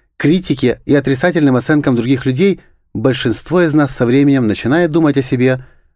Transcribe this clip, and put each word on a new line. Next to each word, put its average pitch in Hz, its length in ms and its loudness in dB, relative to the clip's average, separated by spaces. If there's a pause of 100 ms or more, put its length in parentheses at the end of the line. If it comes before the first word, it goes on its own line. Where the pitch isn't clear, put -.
(160)
критики 143 720 -2
и 139 80 0
отрицательным 139 640 0
оценкам 139 400 0
других 127 300 -2
людей 165 340 0 (340)
большинство 123 680 -2
из 156 120 0
нас 143 160 2
со - 160 -2
временем 135 400 2
начинает 147 460 0
думать 147 260 0
о 135 40 2
себе 131 420 -2 (320)